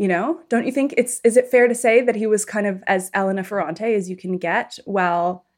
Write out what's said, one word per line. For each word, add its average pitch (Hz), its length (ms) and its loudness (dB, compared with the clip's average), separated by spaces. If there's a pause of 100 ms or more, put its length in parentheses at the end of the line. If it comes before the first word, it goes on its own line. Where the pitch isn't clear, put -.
You 202 60 0
know, 196 420 -2
don't 233 160 0
you 262 60 -2
think 277 260 -2
it's, - 280 -2
is 226 120 6
it - 140 4
fair 247 160 6
to 240 80 2
say 233 280 4
that 240 120 0
he 214 140 -2
was 208 160 2
kind 208 240 -2
of 190 180 -6
as 185 280 -2
Elena 196 280 0
Ferrante 196 540 -2
as 185 120 -2
you 185 80 -8
can 185 220 -6
get 185 460 -4
while, 180 600 -2 (140)